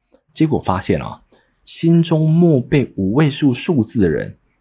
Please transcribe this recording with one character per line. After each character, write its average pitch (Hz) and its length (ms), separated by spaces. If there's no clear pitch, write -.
结 156 140
果 147 120
发 92 220
现 87 200
啊， 57 200
心 165 380
中 160 280
默 165 300
背 127 360
五 98 160
位 147 160
数 135 240
数 131 300
字 113 180
的 92 80
人， 52 300